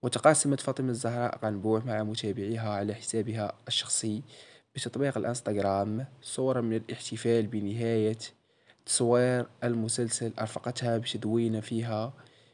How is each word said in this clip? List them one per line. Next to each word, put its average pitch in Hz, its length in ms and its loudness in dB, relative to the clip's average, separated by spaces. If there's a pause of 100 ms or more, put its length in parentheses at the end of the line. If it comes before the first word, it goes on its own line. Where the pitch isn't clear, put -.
وتقاسمت 139 560 6
فاطمة 131 300 -2
الزهراء 120 480 -2
قنبوع 110 480 2
مع 107 180 0
متابعيها 107 640 -2
على 104 240 -2
حسابها 110 600 -2 (140)
الشخصي - 560 -2 (520)
بتطبيق 131 420 -2
الانستغرام 107 880 0 (160)
صورة 131 400 0
من 113 140 0
الاحتفال 113 720 0
بنهاية 110 720 0 (680)
تصوير 123 600 4 (180)
المسلسل، 117 760 -2
أرفقتها 117 580 -2
بتدوين 113 640 0
فيها: 113 520 -2 (400)